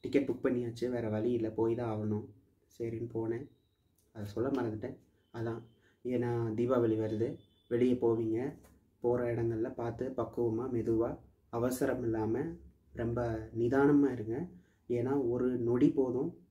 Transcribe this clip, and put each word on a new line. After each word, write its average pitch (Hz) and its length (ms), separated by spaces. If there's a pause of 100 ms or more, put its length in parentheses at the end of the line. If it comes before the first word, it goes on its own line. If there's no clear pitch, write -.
Ticket 131 300
புக் 123 160
பண்ணியாச்சு, 123 440
வேற 117 180
வழி 107 240
இல்லை, 110 180
போய் 113 240
தான் 113 240
ஆகணும். 107 280 (520)
சரின்னு 117 360
போனேன். 113 360 (640)
அதை 104 140
சொல்ல 117 240
மறந்துட்டேன். 117 460 (360)
அதான், 117 300 (420)
ஏன்னா 120 500
தீபாவளி 117 440
வருது, 110 380 (320)
வெளியே 123 240
போவீங்க, 117 640 (440)
போற 120 340
இடங்கள்ல 117 400
பார்த்து 120 420
பக்குவமா, 117 560
மெதுவா, 113 460 (300)
அவசரம் 127 540
இல்லாம, 113 400 (500)
ரொம்ப 117 560 (100)
நிதானமா 139 520
இருங்க. 123 380 (400)
ஏன்னா 123 400
ஒரு 123 300
நொடி 123 320
போதும் 135 480 (120)